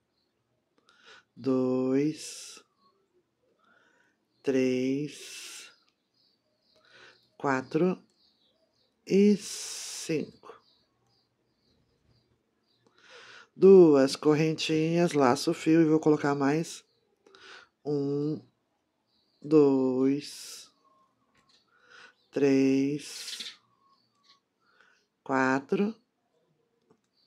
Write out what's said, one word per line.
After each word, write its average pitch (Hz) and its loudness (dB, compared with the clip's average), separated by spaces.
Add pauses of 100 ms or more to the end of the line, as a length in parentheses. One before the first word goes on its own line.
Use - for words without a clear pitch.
(1400)
dois, 131 -4 (1800)
três, 131 -4 (1700)
quatro 143 -4 (1040)
e 202 2
cinco. - -12 (3250)
Duas 160 8
correntinhas, 160 0
laço 139 2
o 170 -4
fio 160 2
e 160 4
vou 156 2
colocar 151 0
mais 143 -4 (1000)
um, 143 -6 (1000)
dois, 139 0 (1600)
três, 135 -2 (1700)
quatro 135 -2 (1300)